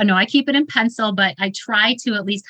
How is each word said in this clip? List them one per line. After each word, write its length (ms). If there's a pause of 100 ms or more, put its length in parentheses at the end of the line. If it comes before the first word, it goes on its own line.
no, 140
I 100
keep 240
it 60
in 100
pencil, 460
but 260
I 160
try 480
to 120
at 120
least 240